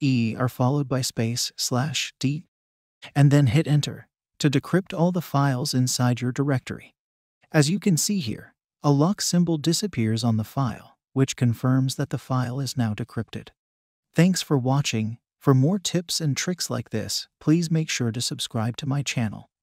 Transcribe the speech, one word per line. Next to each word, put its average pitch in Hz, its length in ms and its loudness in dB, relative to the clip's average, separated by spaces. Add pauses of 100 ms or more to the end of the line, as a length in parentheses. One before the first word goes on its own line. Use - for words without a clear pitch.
E 120 380 2
R, 127 100 0
followed 131 400 0
by 131 120 -2
space 120 560 -4
slash - 640 -4
D, 139 240 -2 (680)
and 143 160 6
then 143 180 6
hit 143 180 2
Enter 139 400 0 (320)
to 156 100 2
decrypt 143 480 0
all 170 140 2
the 180 100 -2
files 139 540 0
inside 127 460 2
your 123 120 -2
directory. - 600 -4 (560)
As 151 180 4
you 190 120 -2
can 175 160 2
see 202 240 -2
here, - 340 -10 (300)
a 147 80 6
lock 151 280 2
symbol 170 380 0
disappears 123 640 -2
on 117 140 2
the 110 80 -2
file, - 520 -6 (160)
which 135 220 0
confirms 127 640 0
that 139 140 -4
the 139 80 -4
file 127 420 -4
is 131 160 -6
now 113 180 0
decrypted. - 540 -8 (680)
Thanks 170 260 4
for - 160 -2
watching. 120 640 0 (220)
For 139 140 4
more 151 240 2
tips 170 420 -4
and 143 160 -2
tricks - 320 -6
like 117 220 -8
this, 104 380 -6 (120)
please 160 300 2
make 160 180 0
sure 117 240 -2
to 120 80 -6
subscribe 117 580 -4
to - 80 -10
my 139 160 -2
channel. - 480 -6 (120)